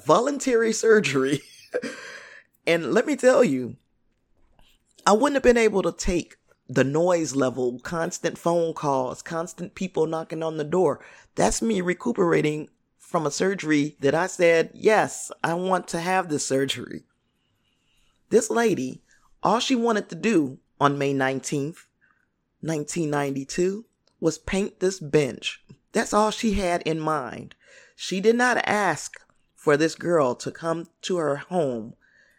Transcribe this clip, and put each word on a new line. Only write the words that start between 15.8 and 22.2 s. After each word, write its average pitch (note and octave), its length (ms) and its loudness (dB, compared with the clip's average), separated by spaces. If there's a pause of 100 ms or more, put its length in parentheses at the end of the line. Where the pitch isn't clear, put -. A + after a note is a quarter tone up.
to E3+ 100 -6
have F3+ 300 -2
this D3 180 -4
surgery." C3+ 560 -4 (1300)
This - 200 4
lady, G#3+ 520 0 (420)
all G#3 160 2
she C4 160 0
wanted A#3 320 0
to F#3 80 -12
do D#3 440 0 (200)
on C#3+ 180 2
May C#3 140 0
nineteenth, C3+ 720 -2 (760)